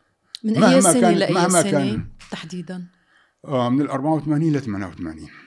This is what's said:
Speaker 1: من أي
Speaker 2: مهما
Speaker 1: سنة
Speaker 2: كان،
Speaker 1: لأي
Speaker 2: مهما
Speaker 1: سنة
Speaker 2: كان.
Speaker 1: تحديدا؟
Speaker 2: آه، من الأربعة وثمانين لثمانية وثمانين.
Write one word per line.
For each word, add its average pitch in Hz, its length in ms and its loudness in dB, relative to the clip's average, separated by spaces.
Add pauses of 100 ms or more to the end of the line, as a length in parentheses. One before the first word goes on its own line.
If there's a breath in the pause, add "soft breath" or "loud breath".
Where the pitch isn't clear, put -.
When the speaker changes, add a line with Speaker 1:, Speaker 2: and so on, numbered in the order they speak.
(440)
Speaker 1:
من 214 100 -2
أي 190 60 2
Speaker 2:
مهما 262 200 6
Speaker 1:
سنة 254 200 4
Speaker 2:
كان، 175 140 4
Speaker 1:
لأي 185 200 0
Speaker 2:
مهما 180 280 2
Speaker 1:
سنة 196 80 0
Speaker 2:
كان. 139 360 -2 (240)
Speaker 1:
تحديدا؟ 180 560 -12 (580 soft breath)
Speaker 2:
آه، 127 260 -2
من 131 100 2
الأربعة 139 340 -2
وثمانين 151 420 0
لثمانية 101 300 -6
وثمانين. 80 420 -12 (180)